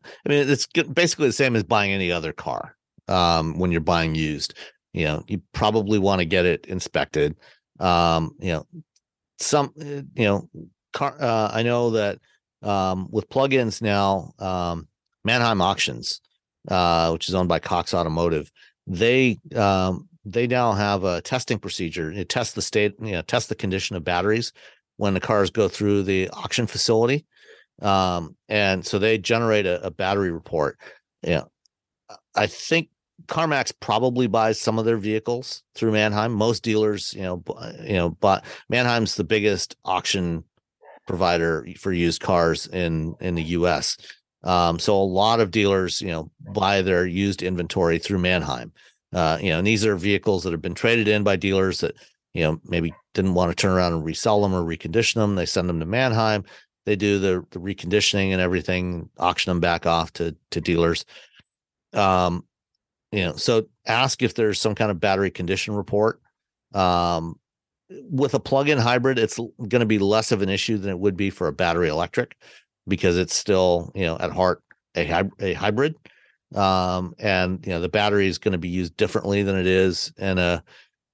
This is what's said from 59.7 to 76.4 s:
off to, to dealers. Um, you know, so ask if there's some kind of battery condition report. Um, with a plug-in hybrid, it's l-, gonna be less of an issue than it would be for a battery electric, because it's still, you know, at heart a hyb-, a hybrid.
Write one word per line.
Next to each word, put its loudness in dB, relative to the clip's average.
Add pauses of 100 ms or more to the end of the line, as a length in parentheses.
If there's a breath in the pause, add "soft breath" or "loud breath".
off 0
to, -6 (160)
to -4
dealers. 2 (920 loud breath)
Um, 2 (680)
you -2
know, -4
so 0 (200)
ask 0
if 0
there's 0
some 0
kind 0
of -4
battery 2
condition -4
report. 0 (540)
Um, 0 (480)
with -2
a 2
plug-in 2
hybrid, 2
it's 0
l-, -10 (120)
gonna 2
be 4
less 2
of 2
an 0
issue -2
than -6
it -6
would 0
be -2
for -4
a -2
battery 2
electric, -4 (500 loud breath)
because 2
it's 0
still, 2
you -4
know, -2
at -4
heart 2 (320)
a 0
hyb-, 0 (100)
a -2
hybrid. 0 (600 soft breath)